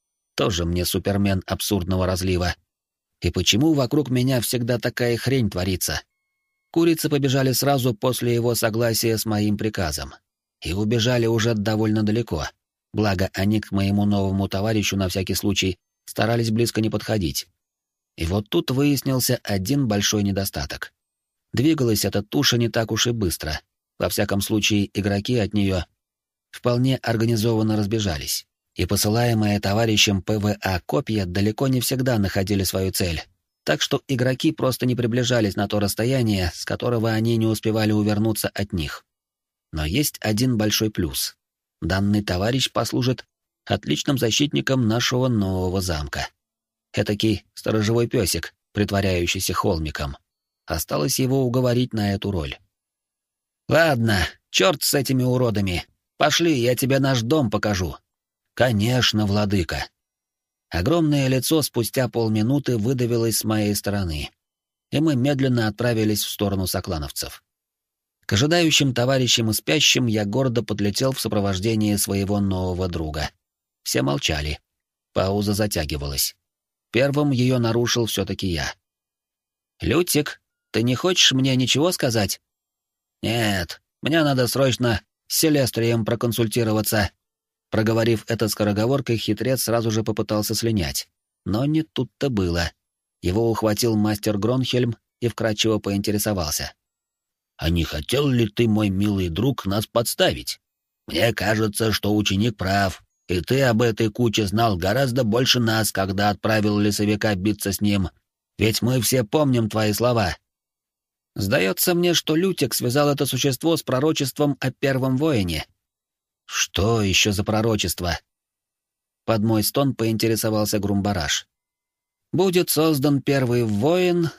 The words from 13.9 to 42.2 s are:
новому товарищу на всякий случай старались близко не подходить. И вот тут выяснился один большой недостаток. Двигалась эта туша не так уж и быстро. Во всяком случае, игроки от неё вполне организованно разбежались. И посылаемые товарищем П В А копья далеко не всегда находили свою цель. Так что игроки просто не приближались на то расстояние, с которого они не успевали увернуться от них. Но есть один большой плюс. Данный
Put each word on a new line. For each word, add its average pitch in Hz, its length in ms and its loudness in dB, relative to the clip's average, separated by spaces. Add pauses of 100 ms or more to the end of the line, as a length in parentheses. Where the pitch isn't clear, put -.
новому 98 420 0
товарищу 101 480 -2
на 98 140 0
всякий 95 240 -4
случай 95 440 -2 (280)
старались 113 460 0
близко 113 280 0
не 110 100 0
подходить. 104 580 -4 (680)
И - 80 -4
вот 101 240 -2
тут 170 220 -2
выяснился 131 720 0
один 113 440 0
большой 104 360 0
недостаток. 95 720 -4 (600)
Двигалась 123 520 2
эта 101 160 -2
туша 127 360 0
не 120 120 0
так 110 220 -2
уж 113 160 0
и 120 40 0
быстро. 82 480 -4 (380)
Во 90 120 0
всяком 101 320 -2
случае, 104 560 0
игроки 101 400 0
от 98 160 0
неё 95 300 0 (680)
вполне 127 460 0
организованно 110 800 0
разбежались. 98 720 -2 (300)
И 90 100 -2
посылаемые 107 720 2
товарищем 104 640 2
П 107 160 -2
В 101 240 0
А 92 180 -2
копья 110 460 -2
далеко 104 420 0
не 127 140 0
всегда 127 360 0
находили 98 460 0
свою 95 280 -2
цель. 85 320 -4 (420)
Так 151 160 0
что - 260 -2
игроки 131 440 0
просто 127 340 -2
не 123 100 2
приближались 120 600 0
на 101 120 0
то 104 120 0
расстояние, 107 760 0
с - 100 -12
которого 113 460 -2
они 113 260 0
не 110 80 2
успевали 110 460 0
увернуться 107 580 0
от - 240 -6
них. 76 320 -6 (680)
Но 78 140 -4
есть 123 360 -2
один 113 360 0
большой 107 340 0
плюс. - 440 -4 (460)
Данный 101 420 0